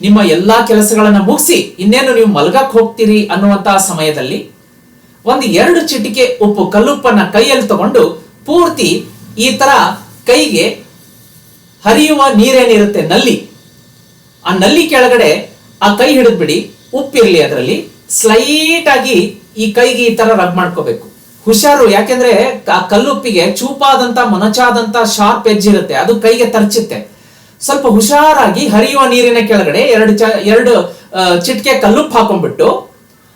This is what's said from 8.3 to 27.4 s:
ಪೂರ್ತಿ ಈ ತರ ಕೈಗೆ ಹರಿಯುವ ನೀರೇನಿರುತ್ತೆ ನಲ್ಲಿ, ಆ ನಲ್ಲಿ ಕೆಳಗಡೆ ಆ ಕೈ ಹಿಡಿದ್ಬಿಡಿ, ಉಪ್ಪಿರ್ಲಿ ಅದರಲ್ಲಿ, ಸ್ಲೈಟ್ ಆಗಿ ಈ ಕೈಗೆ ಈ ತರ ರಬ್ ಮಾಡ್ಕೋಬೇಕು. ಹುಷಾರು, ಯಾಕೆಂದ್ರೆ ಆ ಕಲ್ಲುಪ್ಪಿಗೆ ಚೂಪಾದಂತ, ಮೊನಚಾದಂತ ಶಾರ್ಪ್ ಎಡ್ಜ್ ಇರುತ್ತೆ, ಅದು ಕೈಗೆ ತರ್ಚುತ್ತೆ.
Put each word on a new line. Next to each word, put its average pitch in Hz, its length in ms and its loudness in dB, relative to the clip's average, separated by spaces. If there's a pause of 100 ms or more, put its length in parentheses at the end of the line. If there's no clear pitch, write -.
ಪೂರ್ತಿ 269 580 -2 (340)
ಈ 254 120 -2
ತರ 277 180 0 (580)
ಕೈಗೆ 233 560 0 (1040)
ಹರಿಯುವ 285 380 2 (100)
ನೀರೇನಿರುತ್ತೆ 220 680 2
ನಲ್ಲಿ, 220 460 -2 (1000)
ಆ 180 80 -2
ನಲ್ಲಿ 277 320 0
ಕೆಳಗಡೆ 247 680 0 (260)
ಆ 208 120 2
ಕೈ 262 180 0
ಹಿಡಿದ್ಬಿಡಿ, 180 580 0 (240)
ಉಪ್ಪಿರ್ಲಿ 220 480 2
ಅದರಲ್ಲಿ, 139 460 -4 (220)
ಸ್ಲೈಟ್ 302 800 0
ಆಗಿ 254 480 -2 (200)
ಈ 214 160 -4
ಕೈಗೆ 247 320 -2
ಈ 226 120 0
ತರ 220 240 0
ರಬ್ 175 160 -2
ಮಾಡ್ಕೋಬೇಕು. 175 540 -6 (340)
ಹುಷಾರು, 240 460 4
ಯಾಕೆಂದ್ರೆ 233 840 0
ಆ 185 80 0
ಕಲ್ಲುಪ್ಪಿಗೆ 208 720 -2
ಚೂಪಾದಂತ, 254 640 -2
ಮೊನಚಾದಂತ 226 800 0 (140)
ಶಾರ್ಪ್ 214 380 0
ಎಡ್ಜ್ 208 200 0
ಇರುತ್ತೆ, 180 260 0
ಅದು 208 260 -2
ಕೈಗೆ 233 260 2
ತರ್ಚುತ್ತೆ. 208 640 -4 (500)